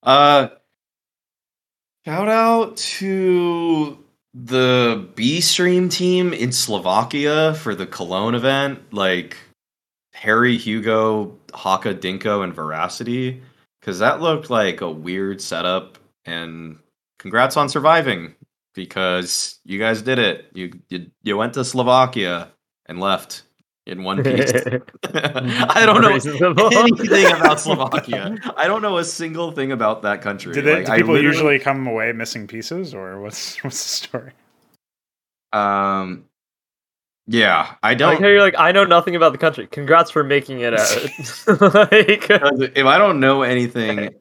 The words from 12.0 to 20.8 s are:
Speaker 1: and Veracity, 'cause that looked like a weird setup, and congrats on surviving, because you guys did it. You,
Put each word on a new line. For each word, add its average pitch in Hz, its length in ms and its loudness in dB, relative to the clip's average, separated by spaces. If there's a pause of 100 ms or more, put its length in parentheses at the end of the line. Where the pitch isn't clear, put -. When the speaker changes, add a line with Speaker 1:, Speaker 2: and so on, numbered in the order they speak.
Speaker 1:
and 87 100 -8
Veracity, 113 880 -8 (400)
'cause 92 180 -8
that 131 220 0
looked 160 280 -4
like 104 320 0
a 87 100 -6
weird 92 500 -8
setup, 90 560 -6 (280)
and 82 520 -14 (400)
congrats 113 400 0
on 143 120 0
surviving, 139 680 0 (400)
because 90 880 -4
you 98 140 -8
guys 110 220 -2
did 123 180 -2
it. 98 340 -2
You, 92 180 -12 (180)